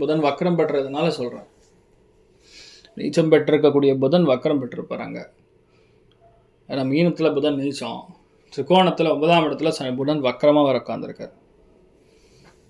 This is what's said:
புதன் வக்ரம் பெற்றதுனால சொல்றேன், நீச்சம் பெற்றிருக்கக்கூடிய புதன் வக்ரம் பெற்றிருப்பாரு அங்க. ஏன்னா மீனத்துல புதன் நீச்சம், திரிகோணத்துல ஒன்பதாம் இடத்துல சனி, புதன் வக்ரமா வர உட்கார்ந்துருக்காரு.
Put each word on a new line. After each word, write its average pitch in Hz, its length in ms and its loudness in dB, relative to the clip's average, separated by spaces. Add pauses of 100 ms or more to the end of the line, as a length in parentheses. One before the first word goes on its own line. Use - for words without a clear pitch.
புதன் 151 240 0
வக்ரம் 170 320 0
பெற்றதுனால 143 500 -2 (100)
சொல்றேன், - 300 -10 (1500)
நீச்சம் 151 340 0
பெற்றிருக்கக்கூடிய 147 600 4 (120)
புதன் 165 260 2
வக்ரம் 127 320 0
பெற்றிருப்பாரு 120 440 -10
அங்க. 113 140 -12 (1500)
ஏன்னா 131 240 -6
மீனத்துல 160 440 2
புதன் 143 240 0
நீச்சம், 123 400 -6 (540)
திரிகோணத்துல 165 600 2
ஒன்பதாம் 160 340 2
இடத்துல 143 280 -2
சனி, 131 240 -6
புதன் 143 260 -2
வக்ரமா 147 420 2
வர 127 140 2
உட்கார்ந்துருக்காரு. - 520 -12 (1400)